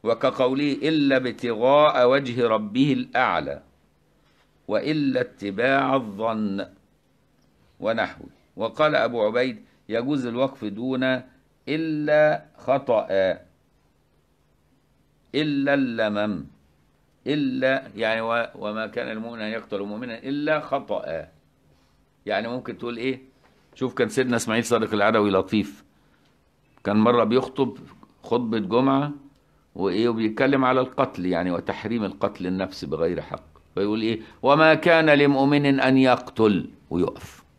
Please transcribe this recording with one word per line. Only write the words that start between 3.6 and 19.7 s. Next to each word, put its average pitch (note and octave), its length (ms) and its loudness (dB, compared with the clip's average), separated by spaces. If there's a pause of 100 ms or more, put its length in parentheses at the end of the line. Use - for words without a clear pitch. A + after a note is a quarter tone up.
وإلا C3+ 520 0
اتباع B2+ 760 0
الظن G#2+ 720 -2 (1120)
ونحوه. A2 480 -4 (280)
وقال D3 400 0
أبو A#2+ 260 0
عبيد: A#2 400 -2 (260)
"يجوز B2 380 -2
الوقف B2 380 -4
دون B2+ 580 -2 (460)
إلا D3+ 760 0 (120)
خطأ، B2 500 0 (2250)
إلا C#3+ 400 0
اللمم"، G#2+ 720 -2 (840)
إلا C3 680 -2
يعني A2+ 240 -2
و-، A2+ 340 -2
"وما G#2+ 320 -8
كان A#2+ 240 -8
المؤمن A2+ 300 -10
أن G#2+ 120 -6
يقتل A2 300 -8